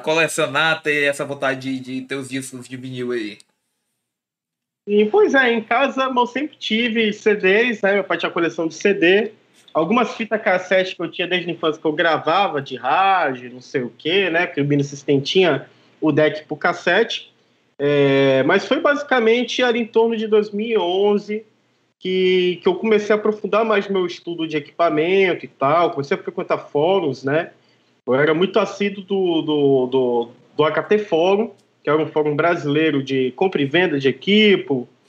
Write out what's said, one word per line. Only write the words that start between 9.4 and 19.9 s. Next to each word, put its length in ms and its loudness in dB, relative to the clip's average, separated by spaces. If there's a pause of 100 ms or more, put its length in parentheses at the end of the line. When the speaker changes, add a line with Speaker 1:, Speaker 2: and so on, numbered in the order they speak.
Speaker 2:
Algumas 420 0
fitas 260 -4
cassete 540 0
que 60 -12
eu 80 -6
tinha 180 -6
desde 220 -4
a 40 -4
infância 280 -4
que 60 -4
eu 60 0
gravava 680 0
de 140 -10
rádio, 760 0
não 100 -18
sei 200 -6
o 160 -8
quê, 320 -2
né? 160 0
Porque 160 -4
o 40 0
Bino 180 2
System 360 -2
tinha 460 2 (360)
o 100 2
deck 340 2
pro 120 -10
cassete. 760 -2 (480)
É, 640 4
mas 240 0
foi 120 0
basicamente 840 0
ali 160 0
em 60 -2
torno 300 2